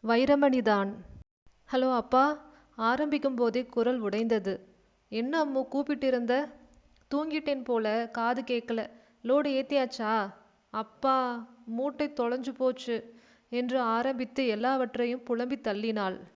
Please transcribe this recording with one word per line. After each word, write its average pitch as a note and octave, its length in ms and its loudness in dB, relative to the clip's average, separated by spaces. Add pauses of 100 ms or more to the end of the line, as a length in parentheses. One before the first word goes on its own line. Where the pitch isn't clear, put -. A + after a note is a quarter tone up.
வைரமணிதான். A#3 880 4 (760)
"ஹலோ C4 260 2
அப்பா." B3+ 300 4 (500)
ஆரம்பிக்கும் C4+ 600 0
போதே A#3+ 300 0
குரல் B3 340 0
உடைந்தது. G#3 560 0 (560)
"என்ன C4 340 0
அம்மு, C4+ 260 -2
கூப்பிட்டிருந்த?" C4+ 640 0 (760)
"தூங்கிட்டேன் D4+ 520 -2
போல, A3+ 480 -2
காது A#3 300 0
கேட்கல." A#3 460 -4 (360)
"லோடு C#4+ 280 2
ஏத்தியாச்சா?" C4 640 0 (580)
"அப்பா, A#3+ 440 0 (480)
மூட்டை C#4 440 -2
தொலைஞ்சு B3+ 460 -2
போச்சு" B3+ 420 0 (520)
என்று B3 300 -2
ஆரம்பித்து B3 680 0
எல்லாவற்றையும் B3 760 0
புலம்பி B3 360 -2
தள்ளினாள். G#3 600 -2 (160)